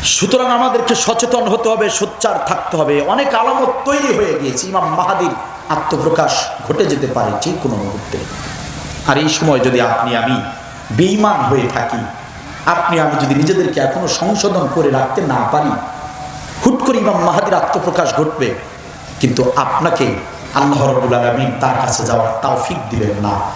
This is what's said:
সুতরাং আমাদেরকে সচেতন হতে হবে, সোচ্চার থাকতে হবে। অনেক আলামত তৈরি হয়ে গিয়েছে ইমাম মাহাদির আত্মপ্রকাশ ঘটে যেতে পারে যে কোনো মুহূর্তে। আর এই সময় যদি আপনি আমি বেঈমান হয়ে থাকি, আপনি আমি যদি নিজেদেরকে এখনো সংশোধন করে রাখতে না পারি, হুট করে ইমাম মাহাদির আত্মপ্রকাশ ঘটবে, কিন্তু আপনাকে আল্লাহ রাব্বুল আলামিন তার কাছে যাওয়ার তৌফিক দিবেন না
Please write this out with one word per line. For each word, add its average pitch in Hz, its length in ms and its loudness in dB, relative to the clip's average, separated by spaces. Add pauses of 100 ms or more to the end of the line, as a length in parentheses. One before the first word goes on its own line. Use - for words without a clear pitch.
সুতরাং 247 460 2
আমাদেরকে 240 440 2
সচেতন 233 540 2
হতে 226 200 0
হবে, 220 220 2
সোচ্চার - 560 -2
থাকতে - 300 -2
হবে। 147 240 2
অনেক 240 340 0
আলামত 254 340 2 (160)
তৈরি 277 320 2
হয়ে 165 240 0
গিয়েছে 139 260 -2
ইমাম 180 280 -2
মাহাদির 180 360 0 (380)
আত্মপ্রকাশ 156 760 0 (220)
ঘটে 196 180 2
যেতে 139 200 0
পারে 120 240 0 (100)
যে 175 120 -2 (100)
কোনো 120 120 -2
মুহূর্তে। 101 440 -6 (880)
আর 139 120 4
এই 156 100 2
সময় 151 320 2
যদি 127 200 4
আপনি 117 360 2
আমি 120 260 0 (500)
বেঈমান 202 480 4
হয়ে 131 340 2
থাকি, 120 240 -2 (680)
আপনি 165 340 2
আমি 147 200 2
যদি 139 140 2
নিজেদেরকে 156 460 2
এখনো 143 280 0
সংশোধন 185 680 0
করে 147 160 4
রাখতে 131 320 0
না 123 300 0
পারি, 147 180 2 (960)
হুট 247 200 4
করে 247 120 2
ইমাম 190 260 2
মাহাদির 196 300 2
আত্মপ্রকাশ - 600 0
ঘটবে, 143 400 0 (680)
কিন্তু 127 360 2
আপনাকে 139 840 0 (160)
আল্লাহ 143 320 4
রাব্বুল 123 280 2
আলামিন 120 460 0
তার 123 140 2 (120)
কাছে - 180 -2
যাওয়ার 113 280 0 (100)
তৌফিক 135 340 -2 (140)
দিবেন 104 320 -2
না - 180 -2 (160)